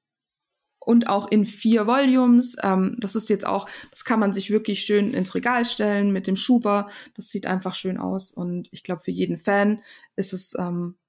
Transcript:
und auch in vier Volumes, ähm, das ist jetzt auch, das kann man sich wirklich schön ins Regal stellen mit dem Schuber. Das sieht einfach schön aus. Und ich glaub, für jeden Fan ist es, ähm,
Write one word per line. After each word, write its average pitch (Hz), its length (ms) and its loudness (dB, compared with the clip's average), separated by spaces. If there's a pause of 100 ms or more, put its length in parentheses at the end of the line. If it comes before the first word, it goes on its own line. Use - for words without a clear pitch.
(840)
und 233 220 4
auch - 240 0
in 214 140 4
vier 220 420 2
Volumes, 254 720 4
ähm, 190 380 0
das - 160 -6
ist 220 140 -2
jetzt 202 160 0
auch, 196 240 -4 (220)
das - 120 -12
kann 220 160 0
man 202 140 2
sich 196 160 -6
wirklich 208 320 0
schön 208 320 0
ins 185 200 -2
Regal 240 320 0
stellen 202 460 0
mit 190 160 -2
dem 190 80 0
Schuber. 202 540 2 (260)
Das - 140 -14
sieht 196 160 -8
einfach 185 280 -4
schön 185 240 -4
aus. 185 340 -6
Und 175 400 -8
ich - 120 -18
glaub, 175 200 -8
für 185 80 -4
jeden 175 260 -2
Fan 202 440 0 (340)
ist 190 180 -4
es, 185 240 -6
ähm, 175 380 -6 (140)